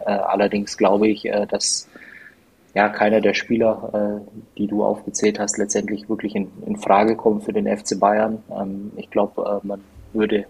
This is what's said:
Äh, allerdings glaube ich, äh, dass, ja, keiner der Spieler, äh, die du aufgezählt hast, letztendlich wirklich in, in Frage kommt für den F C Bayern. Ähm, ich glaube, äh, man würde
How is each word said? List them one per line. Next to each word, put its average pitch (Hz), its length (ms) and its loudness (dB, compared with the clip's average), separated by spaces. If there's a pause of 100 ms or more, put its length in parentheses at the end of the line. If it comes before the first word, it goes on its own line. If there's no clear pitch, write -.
Äh, 104 60 -2
allerdings 101 680 0
glaube 101 300 4
ich, 104 200 0
äh, 104 200 0
dass, - 400 -4 (880)
ja, 104 140 4
keiner 107 320 4
der 101 140 4
Spieler, 107 920 0
äh, - 320 -18
die 104 80 0
du 104 160 0
aufgezählt 104 560 0
hast, 104 180 -4
letztendlich 104 520 -4
wirklich 107 260 -4
in, 98 140 -4 (180)
in 104 100 -4
Frage 104 380 4
kommt 107 300 0
für 107 80 -4
den 104 160 0
F 104 160 -2
C - 100 -4
Bayern. 107 440 2 (120)
Ähm, 101 460 -8
ich 104 140 -16
glaube, 101 520 -2
äh, - 20 -10
man 101 160 -8 (320)
würde 107 380 0